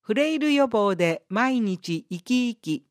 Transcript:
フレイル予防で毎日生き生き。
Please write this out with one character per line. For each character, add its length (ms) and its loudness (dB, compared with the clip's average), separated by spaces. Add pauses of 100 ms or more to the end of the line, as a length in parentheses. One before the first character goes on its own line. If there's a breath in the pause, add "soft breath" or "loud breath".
フ 140 -4
レ 200 0
イ 40 -2
ル 160 2
予 120 4
防 300 2
で 320 -2
毎 320 0
日 500 -4
生 120 -8
き 280 0
生 100 -12
き。 300 -6